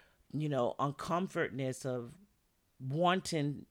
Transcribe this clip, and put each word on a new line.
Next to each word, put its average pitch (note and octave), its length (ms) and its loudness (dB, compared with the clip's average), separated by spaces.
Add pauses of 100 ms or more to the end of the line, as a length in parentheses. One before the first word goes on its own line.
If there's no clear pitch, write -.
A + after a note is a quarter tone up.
(320)
you D3+ 160 -2
know, B2+ 300 2
uncomfortness C#3 1080 -2
of B2 260 -4 (800)
wanting, D#3+ 800 2